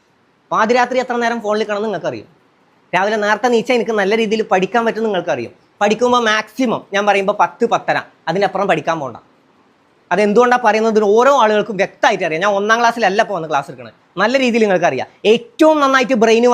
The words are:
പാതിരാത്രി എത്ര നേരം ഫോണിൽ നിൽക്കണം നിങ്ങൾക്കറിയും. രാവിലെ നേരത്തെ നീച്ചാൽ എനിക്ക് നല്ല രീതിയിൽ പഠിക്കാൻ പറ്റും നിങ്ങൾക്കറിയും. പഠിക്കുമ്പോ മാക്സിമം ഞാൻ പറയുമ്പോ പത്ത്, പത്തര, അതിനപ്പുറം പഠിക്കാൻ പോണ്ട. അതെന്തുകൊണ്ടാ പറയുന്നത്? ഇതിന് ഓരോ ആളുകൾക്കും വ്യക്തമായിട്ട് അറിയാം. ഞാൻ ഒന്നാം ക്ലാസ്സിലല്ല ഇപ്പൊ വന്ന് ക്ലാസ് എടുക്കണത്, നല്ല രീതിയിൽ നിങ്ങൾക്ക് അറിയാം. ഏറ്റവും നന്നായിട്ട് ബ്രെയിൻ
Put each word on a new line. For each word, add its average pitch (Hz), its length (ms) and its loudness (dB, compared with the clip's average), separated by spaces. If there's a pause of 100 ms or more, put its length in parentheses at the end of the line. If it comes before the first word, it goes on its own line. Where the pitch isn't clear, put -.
(520)
പാതിരാത്രി 240 520 0
എത്ര 247 200 -6
നേരം 233 220 -4
ഫോണിൽ 208 180 -2
നിൽക്കണം 202 240 -4
നിങ്ങൾക്കറിയും. 156 400 -8 (680)
രാവിലെ 208 300 0
നേരത്തെ 208 300 0
നീച്ചാൽ 240 240 0
എനിക്ക് 214 220 -4
നല്ല 196 200 0
രീതിയിൽ 220 220 -2 (100)
പഠിക്കാൻ 190 340 0
പറ്റും 220 200 -4
നിങ്ങൾക്കറിയും. 160 460 -4 (280)
പഠിക്കുമ്പോ 233 380 2 (100)
മാക്സിമം 214 520 -2 (120)
ഞാൻ 202 160 -2
പറയുമ്പോ 196 320 0
പത്ത്, 175 320 -2
പത്തര, 160 240 -2 (320)
അതിനപ്പുറം 190 420 -2
പഠിക്കാൻ 165 300 -4
പോണ്ട. 117 160 -12 (960)
അതെന്തുകൊണ്ടാ 214 520 2
പറയുന്നത്? 220 300 0
ഇതിന് 214 120 2 (100)
ഓരോ 247 140 4 (100)
ആളുകൾക്കും 214 400 0
വ്യക്തമായിട്ട് 202 460 -2
അറിയാം. 156 180 -4
ഞാൻ 208 140 2
ഒന്നാം 214 220 2
ക്ലാസ്സിലല്ല 226 440 0
ഇപ്പൊ 196 120 -6
വന്ന് 160 140 -8
ക്ലാസ് 139 200 -2
എടുക്കണത്, 120 260 -18 (240)
നല്ല 226 120 0 (100)
രീതിയിൽ 233 220 2
നിങ്ങൾക്ക് 175 240 2
അറിയാം. 123 180 -6 (260)
ഏറ്റവും 311 500 2
നന്നായിട്ട് 262 400 0
ബ്രെയിൻ 226 300 4